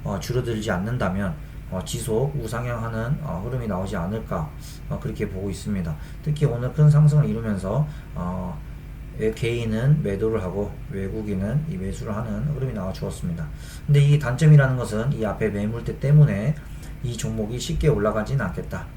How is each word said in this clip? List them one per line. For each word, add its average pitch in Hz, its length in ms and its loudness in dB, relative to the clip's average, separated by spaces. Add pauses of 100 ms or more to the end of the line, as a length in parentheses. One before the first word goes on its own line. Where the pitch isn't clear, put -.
어, 101 160 -4
줄어들지 113 500 -2
않는다면, 98 640 -2 (360)
어, 92 120 -4
지속 120 520 -2
우상향하는, 117 880 -4
어, 90 200 -6
흐름이 120 240 -4
나오지 101 280 -2
않을까, 92 540 -4 (400)
어, 101 100 -4
그렇게 110 280 -4
보고 95 220 -4
있습니다. 90 460 -4 (280)
특히 151 220 0
오늘 120 280 0
큰 151 160 8
상승을 147 360 8
이루면서, 107 640 0 (260)
어, 90 460 -6 (580)
외-, 110 140 0
개인은 117 720 2
매도를 104 400 0
하고 95 280 -2 (200)
외국인은 101 760 -2
이 95 80 -4
매수를 95 380 -6
하는 110 340 -4
흐름이 127 240 -2
나와 95 200 -4
주었습니다. 90 540 -6 (400)
근데 143 140 6
이 143 180 6
단점이라는 131 580 8
것은 113 360 -2
이 110 120 -2
앞에 101 240 0
매물대 107 500 -2
때문에 135 560 6 (460)
이 120 160 -6
종목이 110 420 -4
쉽게 160 280 0
올라가진 107 520 2
않겠다. 92 460 -4 (120)